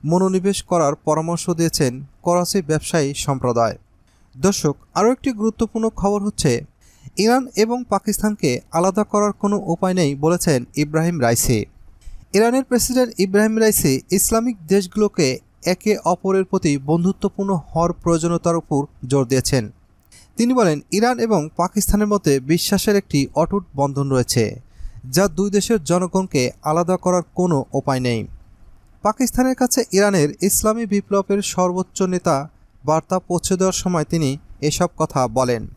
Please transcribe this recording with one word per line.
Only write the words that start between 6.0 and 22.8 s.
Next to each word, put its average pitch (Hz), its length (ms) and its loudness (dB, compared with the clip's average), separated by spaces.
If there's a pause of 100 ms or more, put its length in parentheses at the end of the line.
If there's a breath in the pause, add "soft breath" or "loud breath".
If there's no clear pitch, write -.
হচ্ছে, 147 420 -2 (520 loud breath)
ইরান 247 380 2
এবং 233 340 0
পাকিস্তানকে 202 680 -2 (120)
আলাদা 185 320 2
করার 208 280 0
কোনো 202 260 -2
উপায় 185 360 -2
নেই 151 220 0
বলেছেন 147 500 0 (100)
ইব্রাহিম 156 460 0
রাইসি। 117 440 2 (680 soft breath)
ইরানের 233 300 4
প্রেসিডেন্ট 247 560 0
ইব্রাহিম 208 400 2
রাইসি 175 420 2 (100)
ইসলামিক 226 460 0 (100)
দেশগুলোকে 185 720 0 (260)
একে 185 400 0
অপরের 190 400 0
প্রতি 165 320 0
বন্ধুত্বপূর্ণ 180 880 -2
হওয়ার 170 260 0
প্রয়োজনীয়তার 170 600 0
উপর 147 300 -2 (220)
জোর 135 200 2
দিয়েছেন। 123 440 0 (680 soft breath)
তিনি 240 160 2
বলেন, 180 260 2 (120)
"ইরান 233 280 0
এবং 196 360 0
পাকিস্তানের 208 520 0
মধ্যে 190 320 2
বিশ্বাসের 175 560 0